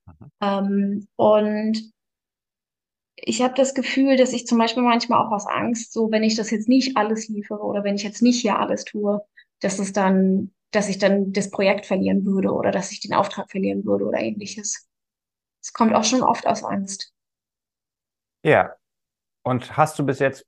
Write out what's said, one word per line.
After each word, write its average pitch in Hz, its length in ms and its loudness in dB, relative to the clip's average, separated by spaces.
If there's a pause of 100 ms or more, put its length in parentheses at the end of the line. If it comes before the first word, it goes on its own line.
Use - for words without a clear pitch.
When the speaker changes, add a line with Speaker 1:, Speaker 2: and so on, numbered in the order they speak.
Speaker 1:
Mhm. - 240 -20 (100)
Speaker 2:
Ähm, 196 680 -2 (100)
und 214 760 2 (1200)
ich 226 260 -4
hab 247 140 0
das 269 180 2
Gefühl, 269 440 2
dass 247 160 4
ich 240 140 -6
zum 233 100 2
Beispiel 226 260 2
manchmal 240 420 2
auch 226 60 -6
aus 202 160 -4
Angst, - 460 -4
so 220 180 0
wenn 214 120 2
ich 220 120 2
das 220 160 -4
jetzt 214 180 -2
nicht 254 280 2
alles 214 320 0
liefere 208 320 -8
oder 202 220 -4
wenn 202 120 0
ich 202 80 -4
jetzt 208 180 -8
nicht 247 200 4
hier 208 180 0
alles 202 260 -2
tue, 208 360 -2 (380)
dass 196 200 -2
es 196 140 -4
dann, 190 580 2 (200)
dass 196 180 0
ich 190 100 -4
dann 196 340 2
das 196 180 -2
Projekt 196 340 0
verlieren 196 400 0
würde 196 260 0
oder - 200 0
dass 190 200 -4
ich - 100 -14
den 202 120 -6
Auftrag 160 360 -2
verlieren 196 360 -4
würde 202 200 0
oder - 140 -2
ähnliches. 208 680 -8 (720)
Es - 120 -16
kommt 226 220 2
auch 220 100 2
schon 254 180 2
oft - 240 0
aus - 160 -2
Angst. - 500 -8 (1300)
Speaker 1:
Ja. 113 320 4 (680)
Und 123 340 -4
hast 156 220 0
du 143 60 -2
bis 131 140 -2
jetzt 135 280 -2